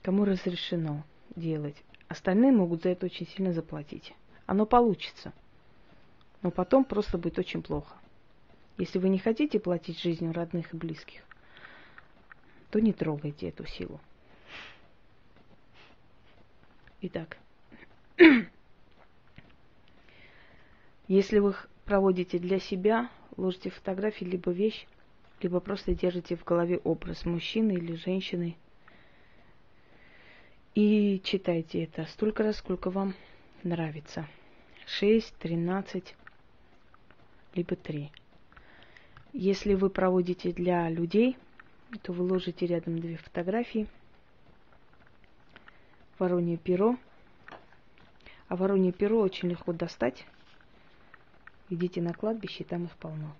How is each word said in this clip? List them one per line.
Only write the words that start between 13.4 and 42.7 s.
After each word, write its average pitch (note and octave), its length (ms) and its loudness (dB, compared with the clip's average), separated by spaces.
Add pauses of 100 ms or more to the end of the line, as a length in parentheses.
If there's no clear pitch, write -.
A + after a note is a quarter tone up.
эту - 160 -12
силу. - 360 -10 (3000)
Итак, F3 380 -8 (800)
<clears throat> F4 80 12 (2750)
если G3 320 4
вы G3+ 140 4
х-, - 160 -10 (160)
проводите F#3 560 2
для F#3 180 0
себя, G#3+ 500 0 (280)
ложите F#3 340 -4
фотографии, G3+ 540 -6
либо F3+ 260 -4
вещь, G3+ 340 0 (560)
либо F3+ 200 0
просто F#3+ 340 -4
держите F3+ 400 -2
в E3+ 80 -10
голове F3 360 2
образ E3 460 -4
мужчины F#3 500 0
или E3+ 200 -4
женщины F3 640 -4 (2250)
и G#3 480 4
читайте E3+ 600 -2
это D#3+ 220 -8
столько G#3+ 360 -2
раз, G#3+ 140 0
сколько - 340 -6
вам G3 240 -4 (480)
нравится. D#3+ 640 -6 (720)
шесть, G#3+ 400 2
тринадцать, F3 800 -4 (1400)
либо F3+ 220 -4
три. D3 340 -10 (1200)
Если G3 420 0
вы F#3+ 140 2
проводите F3+ 640 0
для F3 380 0
людей, G3 460 2 (640)
то F#3 100 -8
вы F3+ 120 -2
ложите F3+ 420 -2
рядом E3+ 320 -2